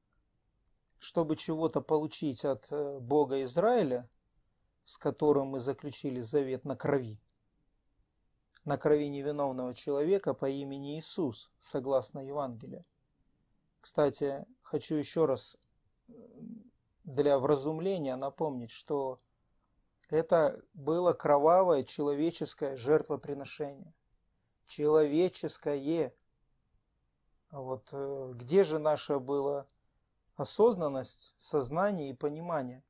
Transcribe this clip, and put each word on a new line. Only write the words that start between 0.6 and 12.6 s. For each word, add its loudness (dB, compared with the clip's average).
чтобы -2
чего-то -2
получить -2
от, -2
э, -6
Бога 2
Израиля, 2
с -10
которым 2
мы -6
заключили -6
завет -2
на -6
крови, -2
на -2
крови 4
невиновного -4
человека 0
по -4
имени -6
Иисус, -4
согласно -2
Евангелию. -10